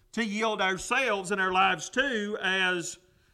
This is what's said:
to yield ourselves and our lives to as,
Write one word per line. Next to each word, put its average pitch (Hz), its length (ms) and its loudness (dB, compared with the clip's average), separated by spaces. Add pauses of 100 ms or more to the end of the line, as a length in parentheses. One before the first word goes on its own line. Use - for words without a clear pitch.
(140)
to 226 100 0
yield 214 380 0
ourselves 196 680 0
and 196 100 0
our 185 100 2
lives 185 380 2
to 220 520 -2
as, 185 560 0 (360)